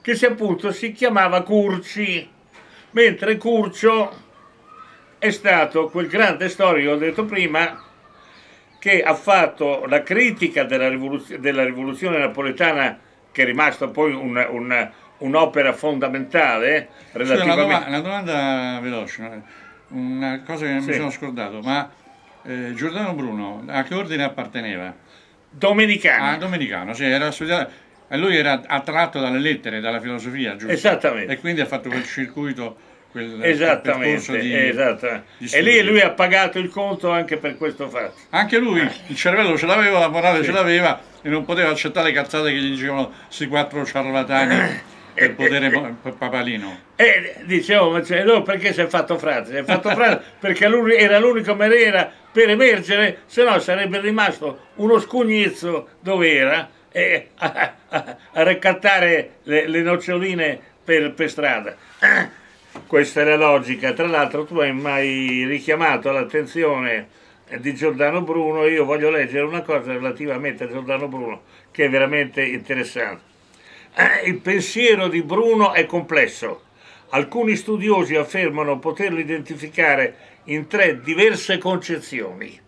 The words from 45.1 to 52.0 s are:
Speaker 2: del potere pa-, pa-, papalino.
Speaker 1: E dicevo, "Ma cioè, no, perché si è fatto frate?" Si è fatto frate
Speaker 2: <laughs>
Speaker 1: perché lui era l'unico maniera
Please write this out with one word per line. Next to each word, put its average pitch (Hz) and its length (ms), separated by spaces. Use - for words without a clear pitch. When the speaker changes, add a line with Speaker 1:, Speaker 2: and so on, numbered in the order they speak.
Speaker 2:
del - 160
potere 139 400
pa-, 135 300
pa-, 131 100
papalino. 120 680
Speaker 1:
E 202 400
dicevo, 185 460
"Ma 170 120
cioè, 180 200
no, 214 200
perché 196 300
si 170 80
è 170 60
fatto 170 300
frate?" 123 340
Si 135 60
è 139 60
fatto 185 260
frate 208 420
Speaker 2:
<laughs> - 80
Speaker 1:
perché 190 280
lui 226 280
era 208 220
l'unico 214 380
maniera 208 540